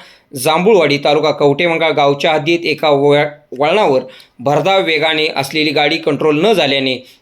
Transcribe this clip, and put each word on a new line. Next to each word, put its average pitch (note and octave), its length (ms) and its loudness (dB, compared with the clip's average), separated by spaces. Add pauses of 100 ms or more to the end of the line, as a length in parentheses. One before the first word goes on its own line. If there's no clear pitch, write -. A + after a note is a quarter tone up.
(340)
जांभुळवाडी, D#3 640 2
तालुका D3 320 0
कवठेमहांकाळ D#3 600 0
गावच्या C#3+ 400 0
हद्दीत D#3 320 0
एका D3+ 260 -2
वळ-, C#3+ 360 2 (320)
वळणावर D#3+ 420 2 (380)
भरधाव D#3+ 440 0
वेगाने D#3 440 0 (100)
असलेली D3+ 340 -2
गाडी D3 260 0
कंट्रोल D3+ 500 0
न A#3 60 2
झाल्याने C3+ 540 -2 (160)